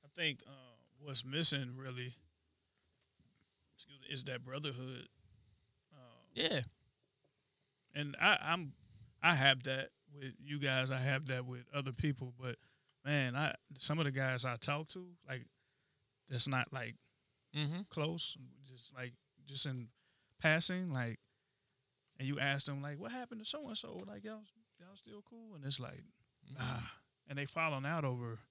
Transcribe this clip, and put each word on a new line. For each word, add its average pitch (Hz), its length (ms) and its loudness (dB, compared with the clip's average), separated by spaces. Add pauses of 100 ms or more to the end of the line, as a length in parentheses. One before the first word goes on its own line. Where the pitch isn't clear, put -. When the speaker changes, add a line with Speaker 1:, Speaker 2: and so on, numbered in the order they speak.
Speaker 1:
I 147 120 -20
think, 160 320 2
uh, 127 40 -18 (460)
what's 135 260 -2
missing 135 540 4
really, 123 380 -8 (1600)
excuse 143 260 -18
me, - 80 -18
is 135 160 -2
that 127 180 -6
brotherhood. 127 640 -6 (840)
Um, - 400 -20
Speaker 2:
Yeah. 160 280 2 (1300)
Speaker 1:
and 147 240 -4
I, 196 220 8
I'm, 160 320 0 (480)
I 165 140 8
have 131 280 8
that 131 260 -2 (240)
with 135 260 -10
you 147 200 -6
guys. 131 320 4
I 131 80 2
have 135 280 2
that 127 180 -2
with 123 180 -8 (100)
other 139 180 -2
people. 131 480 0
But, 127 180 -4 (480)
man, 135 300 2
I, 147 200 2 (220)
some 151 220 2
of 156 60 4
the 143 60 4
guys 131 340 2
I 123 120 0
talk 147 320 0
to, 180 160 -8 (220)
like, 131 180 -6 (840)
that's 127 180 4
not, 131 240 2
like, 117 240 -6 (600)
Speaker 2:
Mm-hmm. 151 340 0
Speaker 1:
close, 165 480 0 (260)
just, 127 320 -18
like, 123 180 -8 (340)
just 139 180 0
in 123 220 -4 (520)
passing, 170 540 4
like, 117 260 -2 (1000)
and 135 80 -2
you 143 120 0
ask 139 280 2
them, 139 160 -4
like, 143 160 -6
"What 226 120 -6
happened 240 300 -8
to 220 40 -8
so-and-so? 247 600 -4
Like, 202 180 -12
y'all, 214 200 -10 (360)
y'all 180 160 -20
still 208 320 -16
cool?" 226 280 -16
And 143 100 -10
it's 139 140 0
like, - 240 -10 (420)
Speaker 2:
Mm-hmm. 131 140 -14
Speaker 1:
"Nah." 127 220 -4 (460)
And 139 120 -6
they 143 60 -4
falling 151 420 0
out 160 180 0
over 120 320 -2 (140)